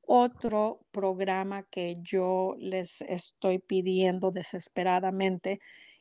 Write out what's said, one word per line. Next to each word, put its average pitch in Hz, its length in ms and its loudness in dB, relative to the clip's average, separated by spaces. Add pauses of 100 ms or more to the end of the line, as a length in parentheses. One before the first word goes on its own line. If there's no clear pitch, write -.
otro 240 880 2
programa 190 800 -2
que 175 320 -6
yo 185 560 0
les 185 440 -6
estoy 185 580 -2
pidiendo 185 720 2
desesperadamente 185 1300 -2 (400)